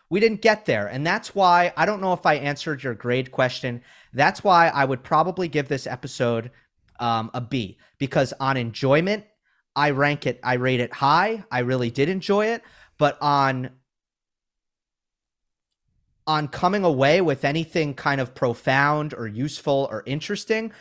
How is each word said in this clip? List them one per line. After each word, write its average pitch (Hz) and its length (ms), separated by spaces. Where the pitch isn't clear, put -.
We 175 100
didn't 220 220
get 214 220
there. 107 240
And 131 180
that's 202 280
why, 175 420
I 160 100
don't 202 140
know 185 140
if 175 120
I 156 100
answered 143 460
your 127 120
grade 123 360
question. 123 520
That's 151 300
why 170 260
I 139 160
would 131 200
probably 170 440
give 139 200
this 139 180
episode, 120 640
um, 113 360
a 123 60
B, 117 380
because 139 420
on 135 160
enjoyment, 143 720
I 143 140
rank 143 360
it, 123 160
I 127 120
rate 127 260
it 120 140
high. 185 580
I 127 80
really 123 300
did 135 180
enjoy 196 380
it. 233 160
But 147 240
on, 135 500
on 156 220
coming 190 360
away 151 360
with 156 240
anything 156 500
kind 139 260
of 127 140
profound 143 800
or 113 140
useful 135 640
or 110 160
interesting, 208 760